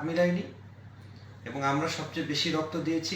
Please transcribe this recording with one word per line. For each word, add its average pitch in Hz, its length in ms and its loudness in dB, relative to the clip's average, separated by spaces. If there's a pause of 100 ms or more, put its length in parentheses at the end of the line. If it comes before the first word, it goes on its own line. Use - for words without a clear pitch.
মিলাইনি 175 380 4 (1000)
এবং 127 140 -4 (120)
আমরা 151 160 4 (100)
সবচেয়ে 156 340 -2
বেশি 147 200 2
রক্ত 156 240 0 (100)
দিয়েছি, 160 300 2